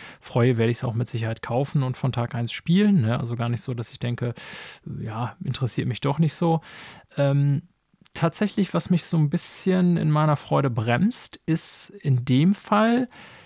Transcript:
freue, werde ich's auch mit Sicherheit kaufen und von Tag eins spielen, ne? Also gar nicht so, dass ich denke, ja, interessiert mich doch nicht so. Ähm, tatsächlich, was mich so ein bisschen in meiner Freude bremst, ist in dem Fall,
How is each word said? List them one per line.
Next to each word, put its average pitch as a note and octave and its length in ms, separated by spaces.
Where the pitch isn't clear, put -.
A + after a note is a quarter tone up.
freue, B2 360
werde A2+ 160
ich's - 100
auch A#2+ 120
mit A#2 120
Sicherheit A2+ 340
kaufen C3+ 440
und B2+ 120
von C3 140
Tag A#2+ 240
eins A#2 160
spielen, G3 520
ne? A#2 180
Also A#2+ 160
gar A#2 120
nicht A#2+ 140
so, C3 100
dass A#2 200
ich - 80
denke, A#2+ 340
ja, A2+ 440
interessiert B2+ 420
mich A#2+ 140
doch C#3 180
nicht D#3+ 160
so. E3 280
Ähm, C#3+ 460
tatsächlich, G3 600
was - 160
mich F3+ 140
so - 140
ein D3 120
bisschen F3+ 680
in D#3 140
meiner D3+ 240
Freude C#3+ 340
bremst, A#2+ 800
ist - 440
in C3 340
dem C#3+ 300
Fall, A#3 540